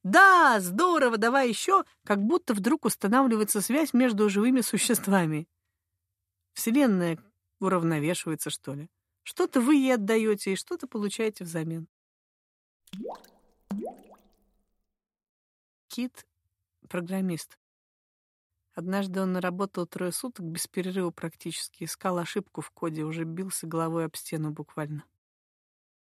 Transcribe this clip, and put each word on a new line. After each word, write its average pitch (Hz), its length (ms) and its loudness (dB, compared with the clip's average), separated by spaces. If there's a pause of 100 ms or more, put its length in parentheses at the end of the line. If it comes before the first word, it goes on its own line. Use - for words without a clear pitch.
«Да, 320 580 8
здорово, 247 560 2
давай 247 320 2
ещё», 359 360 2 (200)
как 202 160 0
будто 254 340 0
вдруг 226 300 0
устанавливается 214 760 2
связь 269 340 0
между 226 340 2
живыми 226 320 2
существами. 180 880 0 (1040)
Вселенная 202 680 2 (420)
уравновешивается, 165 920 0
что - 240 -10
ли. 147 160 -14 (320)
Что-то - 380 -2
вы 269 160 6
ей 262 180 4
отдаёте, 220 580 0
и 190 40 -2
что-то - 300 -10
получаете 214 580 -6
взамен. 165 440 -8 (1080)
What? - 380 -14 (2500)
Кит — - 380 -10 (640)
программист. 180 680 -6 (1160)
Однажды 190 460 -4
он 185 120 -2
наработал 185 540 -4
трое 180 260 -6
суток 247 320 -10
без 165 220 -8
перерыва 180 460 -4
практически, - 720 -10
искал 180 340 -4
ошибку 170 420 -6
в - 120 -14
коде, 156 320 -6
уже 160 200 -6
бился 175 420 -8
головой 165 380 -2
об 165 120 -10
стену 156 340 -6
буквально. 151 540 -10 (1040)